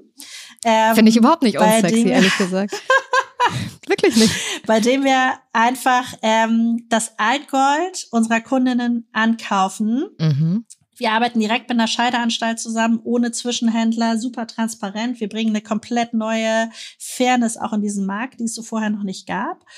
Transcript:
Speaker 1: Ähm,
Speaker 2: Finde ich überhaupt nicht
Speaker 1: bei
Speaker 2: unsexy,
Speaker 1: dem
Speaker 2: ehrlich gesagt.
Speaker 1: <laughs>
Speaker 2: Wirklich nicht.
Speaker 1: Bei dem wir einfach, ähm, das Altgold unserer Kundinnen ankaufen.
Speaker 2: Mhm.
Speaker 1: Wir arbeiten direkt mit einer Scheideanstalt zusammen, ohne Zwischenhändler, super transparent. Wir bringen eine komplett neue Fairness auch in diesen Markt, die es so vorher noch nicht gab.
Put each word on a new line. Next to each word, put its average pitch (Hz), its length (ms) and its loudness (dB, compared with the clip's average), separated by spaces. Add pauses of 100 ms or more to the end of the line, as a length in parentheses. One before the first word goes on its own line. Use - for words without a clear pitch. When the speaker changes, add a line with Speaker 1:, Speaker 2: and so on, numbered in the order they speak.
(640)
Speaker 1:
Ähm, 220 300 4
Speaker 2:
Finde 220 160 8
ich 226 80 4
überhaupt 277 240 6
nicht 226 160 2
Speaker 1:
bei 214 180 4
Speaker 2:
unsexy, 220 280 2
Speaker 1:
dem 190 80 2
Speaker 2:
ehrlich 190 260 4
gesagt. 190 420 -2
Speaker 1:
<laughs> - 1080 -2
Speaker 2:
Wirklich 339 300 2
nicht. 220 180 4 (320)
Speaker 1:
Bei 220 140 2
dem 262 240 0
wir 262 300 2 (180)
einfach, 247 680 0
ähm, 226 680 0
das 220 300 -2
Altgold 285 920 0
unserer 226 300 0
Kundinnen 240 720 -2
ankaufen. 220 960 0 (120)
Speaker 2:
Mhm. 160 460 0 (340)
Speaker 1:
Wir 226 140 -2
arbeiten 233 280 0
direkt 220 280 -2
mit 240 100 0
einer 226 100 2
Scheideanstalt 233 680 -2
zusammen, 226 460 -2
ohne 240 260 0
Zwischenhändler, 226 880 -2
super 233 280 -6
transparent. 226 760 -6
Wir 208 80 -4
bringen 220 220 -2
eine 214 100 -2
komplett 233 540 -4
neue 226 560 -2 (280)
Fairness 247 600 0
auch - 160 -6
in 208 80 -2
diesen 202 240 -4
Markt, 214 340 -8
die 233 40 -4
es 226 100 -6
so 226 80 -12
vorher 220 260 -4
noch 208 140 -4
nicht 190 240 -8
gab. 220 400 -8 (120)